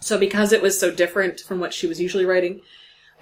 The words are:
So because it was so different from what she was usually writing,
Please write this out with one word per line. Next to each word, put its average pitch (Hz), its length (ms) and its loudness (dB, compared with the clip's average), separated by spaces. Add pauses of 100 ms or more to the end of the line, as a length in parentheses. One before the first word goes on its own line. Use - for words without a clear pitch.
So - 180 -2
because 202 340 2
it 220 100 4
was 185 160 2
so 180 120 2
different 175 500 -2
from 185 200 -8
what 170 140 -6
she - 120 -4
was 165 140 -6
usually 180 240 0
writing, 180 360 0 (600)